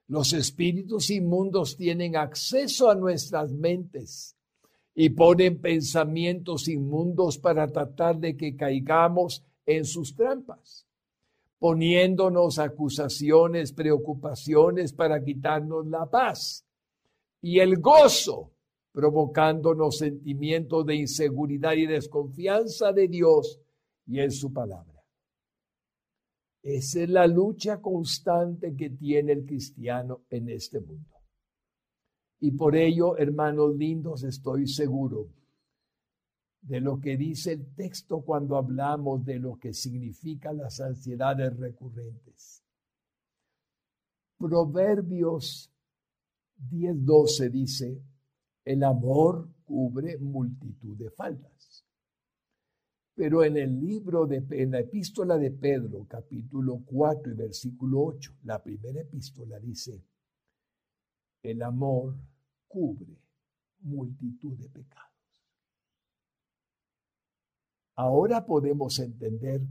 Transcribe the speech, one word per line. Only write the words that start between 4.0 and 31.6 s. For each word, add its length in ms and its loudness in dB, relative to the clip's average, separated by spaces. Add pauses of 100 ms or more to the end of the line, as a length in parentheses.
y 160 6
ponen 500 8
pensamientos 1080 -2
inmundos 680 0
para 280 2
tratar 520 -2
de 180 -4
que 200 -6
caigamos 880 0 (200)
en 200 2
sus 300 -8
trampas, 720 -4 (720)
poniéndonos 1000 4
acusaciones, 1120 2
preocupaciones 1200 2
para 300 0
quitarnos 640 -4
la 240 -6
paz 560 -2 (760)
y 200 4
el 200 6
gozo, 720 8 (400)
provocándonos 1040 4
sentimientos 880 -2
de 120 0
inseguridad 760 -2
y 140 2
desconfianza 1040 0
de 160 4
Dios 500 4 (460)
y 160 -4
en 100 0
su 220 -6
palabra. 500 -10 (1600)
Esa 400 -6
es 60 -2
la 180 6
lucha 540 2
constante 960 -2
que 140 -8
tiene 420 0
el 140 -2
cristiano 840 -8
en 220 -8
este 280 -10
mundo. 320 -16 (1300)